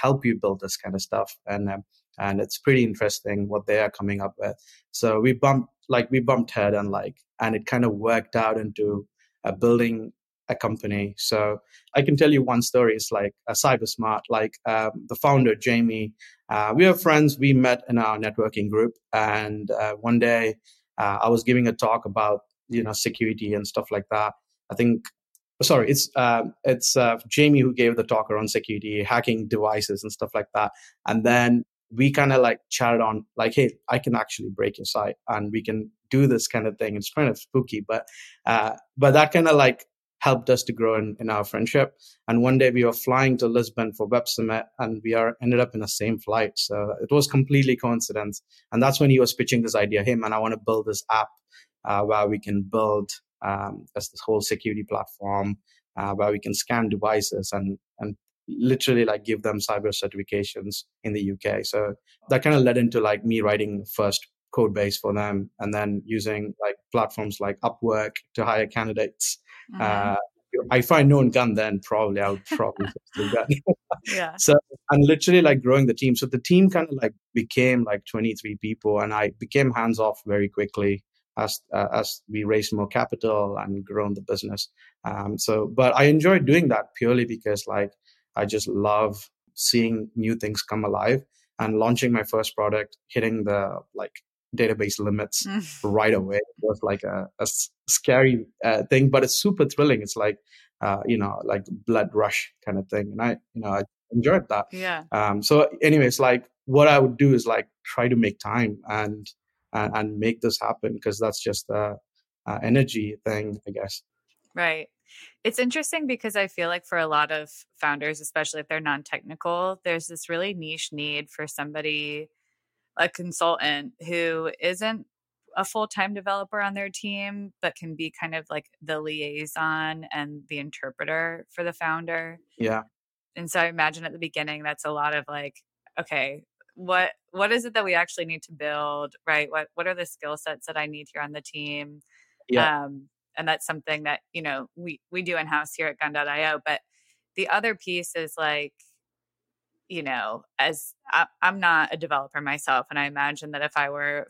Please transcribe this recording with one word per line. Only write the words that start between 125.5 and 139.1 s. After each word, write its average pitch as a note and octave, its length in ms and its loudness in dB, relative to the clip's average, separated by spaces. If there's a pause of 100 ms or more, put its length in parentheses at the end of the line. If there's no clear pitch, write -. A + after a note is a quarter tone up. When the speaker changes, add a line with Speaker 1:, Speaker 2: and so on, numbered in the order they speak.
Speaker 2:
a F#3+ 120 -2
full-time G#3 480 -4
developer G3 480 -4
on G3+ 100 -4
their G3 160 -8
team, G3+ 720 -10
but F3 160 -4
can E3 180 -12
be D#3+ 160 -8
kind D#3+ 240 -10
of, D#3+ 140 -8
like, D3+ 220 -10 (100)
the D#3 200 -6
liaison D#3 1080 -6
and D3 380 -10
the D3 100 -10
interpreter D#3 920 -8
for F3 120 -10
the E3+ 120 -6
founder. E3 640 -6 (180)
Speaker 1:
Yeah. A2 280 -2 (500)
Speaker 2:
And E3+ 160 -12
so F3+ 100 0
I E3 60 2
imagine E3 400 -4
at D#3 60 -10
the E3+ 60 -16
beginning, D3+ 440 -8
that's D3+ 240 -8
a D3+ 40 -6
lot D3+ 240 -4
of, C#3+ 140 -4
like, C#3+ 280 -12 (440)
"Okay, C#3+ 440 -6 (300)
what, F3+ 380 -2 (200)
what G3+ 200 0
is A#3+ 140 -2
it A3 80 -12
that A3 100 0
we F#3 80 -2
actually F3 320 0
need D#3+ 200 -12
to - 80 -20
build, D3 600 -6 (120)